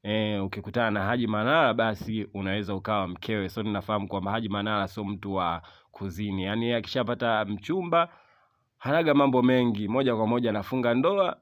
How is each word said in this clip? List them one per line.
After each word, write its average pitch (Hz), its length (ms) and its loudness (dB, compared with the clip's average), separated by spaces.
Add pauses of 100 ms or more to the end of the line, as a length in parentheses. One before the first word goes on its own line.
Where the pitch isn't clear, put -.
eh, 107 420 0
ukikutana 104 460 -2
na 104 160 0
Haji 120 200 0
Manara, 113 480 2
basi 110 600 -2
unaweza 98 400 -2
ukawa 98 340 -2
mkewe. 95 400 -4
So, 110 140 -6
ninafahamu 104 460 -2
kwamba 95 220 -4
Haji 110 180 -2
Manara 101 400 -2
sio 104 160 -8
mtu 98 300 -6
wa 85 280 -2 (280)
kuzini. 95 540 -6
Yaani, 110 200 -2
yeye 120 120 0
akishapata 117 680 0
mchumba, 170 640 0 (680)
hanaga 151 360 2
mambo 135 280 6
mengi. 120 460 4
Moja 123 280 2
kwa 110 100 2
moja 120 240 2
anafunga 120 440 0
ndoa 180 480 2